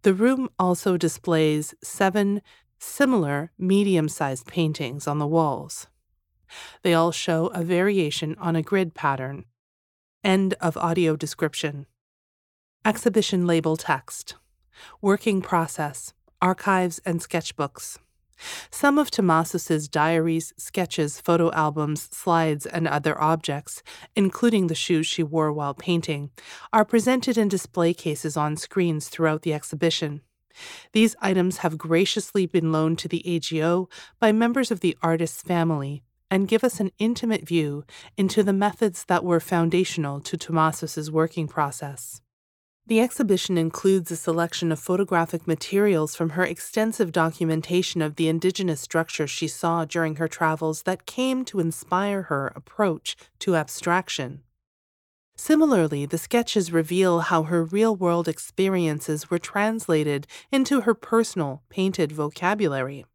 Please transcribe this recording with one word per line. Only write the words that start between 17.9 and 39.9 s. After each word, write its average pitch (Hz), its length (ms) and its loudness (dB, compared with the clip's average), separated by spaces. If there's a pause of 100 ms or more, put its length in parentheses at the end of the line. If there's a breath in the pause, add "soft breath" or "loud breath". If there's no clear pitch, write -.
Some 285 280 2
of 285 120 0
Tomasos's 165 760 2
diaries, 160 680 0
sketches, - 640 -4
photo 170 320 4
albums, 151 580 -2
slides, 160 540 0
and 160 240 -2
other 147 320 0
objects, 151 640 -2 (340 loud breath)
including 202 520 2
the 160 60 -2
shoes 160 320 0
she - 160 -4
wore 151 300 0
while 143 220 -4
painting, 156 560 -4 (420 loud breath)
are 214 140 6
presented 240 500 2
in 214 120 4
display 175 440 0
cases 156 460 -4
on 151 180 0
screens 165 540 -2
throughout 156 320 0
the 165 100 -2
exhibition. 151 680 -2 (720 loud breath)
These 220 260 4
items 185 380 2
have 160 180 -2
graciously 180 680 0
been 165 260 0
loaned 160 280 2
to 165 80 -10
the - 180 -4
A 170 140 -2
G 160 220 -4
O 175 280 0 (280 loud breath)
by 214 140 4
members 233 380 2
of 196 100 -2
the - 220 0
artist's 165 400 0
family 156 600 -2 (280)
and 196 180 2
give 226 160 2
us 240 160 -2
an 190 160 -2
intimate 220 500 -2
view 147 380 -2 (320 loud breath)
into 196 260 2
the 196 120 2
methods 202 500 0
that 180 180 2
were 170 180 2
foundational 165 800 0